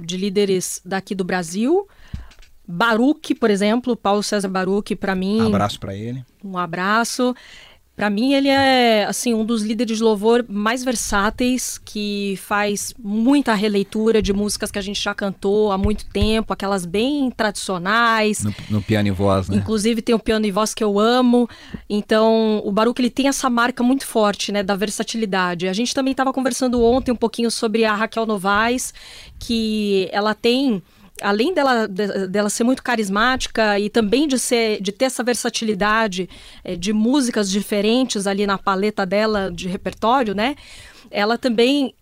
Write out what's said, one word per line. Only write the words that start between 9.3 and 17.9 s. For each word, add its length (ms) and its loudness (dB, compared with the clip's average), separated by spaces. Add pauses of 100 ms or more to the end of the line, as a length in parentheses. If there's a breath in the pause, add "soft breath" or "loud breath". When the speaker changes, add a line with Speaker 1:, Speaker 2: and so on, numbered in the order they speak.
Speaker 1:
um 120 0
dos 160 0
líderes 380 -2
de 40 0
louvor 460 4
mais 340 -2
versáteis, 1040 -2
que 580 -4
faz 580 -2
muita 520 2
releitura 680 2
de 120 0
músicas 360 -2
que 80 -8
a 40 -2
gente 200 -6
já 140 -2
cantou 560 0
há 60 2
muito 300 0
tempo, 440 0
aquelas 340 -2
bem 460 0
tradicionais. 1120 0